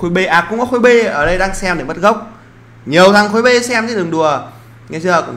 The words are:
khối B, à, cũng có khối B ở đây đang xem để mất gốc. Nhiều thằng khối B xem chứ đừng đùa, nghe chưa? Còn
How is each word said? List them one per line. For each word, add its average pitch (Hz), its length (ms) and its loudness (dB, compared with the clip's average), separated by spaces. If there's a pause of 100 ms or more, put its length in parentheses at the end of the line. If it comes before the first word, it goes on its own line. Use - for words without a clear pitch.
khối 175 80 -4
B, 175 80 -2 (120)
à, 170 200 2
cũng 220 100 -4
có 247 60 0
khối 247 140 -2
B 226 60 0 (200)
ở 147 200 -2
đây 175 120 0
đang 196 180 -2
xem 180 220 -4
để 139 60 -6
mất 151 140 -8
gốc. 214 340 0 (540)
Nhiều 185 280 4
thằng 208 180 2
khối 226 100 0
B 247 60 2 (160)
xem 233 240 -2
chứ 233 80 -6
đừng 170 160 -4
đùa, 156 280 0 (500)
nghe 160 100 -10
chưa? 170 280 0
Còn 123 100 -12